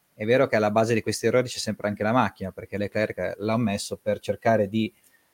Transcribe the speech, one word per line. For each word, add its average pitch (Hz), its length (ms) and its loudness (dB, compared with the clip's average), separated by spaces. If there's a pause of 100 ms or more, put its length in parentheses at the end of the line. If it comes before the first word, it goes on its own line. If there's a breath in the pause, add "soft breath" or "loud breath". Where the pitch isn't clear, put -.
(140)
è 110 100 -8
vero 127 220 4
che 131 100 0
alla 107 140 4
base 113 240 2
di 110 80 2
questi 113 240 -4
errori 123 220 2
c'è - 100 -10
sempre 104 300 -6
anche 104 140 -4
la 107 100 0
macchina, 101 400 0
perché 95 260 -10
Leclerc 98 600 -4
l'ha 107 140 -2
ammesso 104 480 -2
per 101 200 -4
cercare 107 480 0
di 110 240 -2 (420)